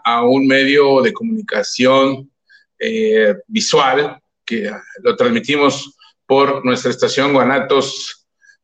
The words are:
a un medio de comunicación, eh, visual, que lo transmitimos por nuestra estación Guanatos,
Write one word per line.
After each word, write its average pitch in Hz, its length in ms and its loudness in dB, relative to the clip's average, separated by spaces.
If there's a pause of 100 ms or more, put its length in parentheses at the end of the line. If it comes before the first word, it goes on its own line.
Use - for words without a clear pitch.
a 120 180 2
un 135 220 2
medio 135 560 4
de 113 100 0
comunicación, 127 1200 -2 (460)
eh, 110 580 0 (120)
visual, 135 760 0 (240)
que 104 260 -6 (300)
lo 117 140 0
transmitimos 127 800 -2 (300)
por 139 360 2
nuestra 127 280 -2
estación 135 420 0
Guanatos, 131 920 -2 (360)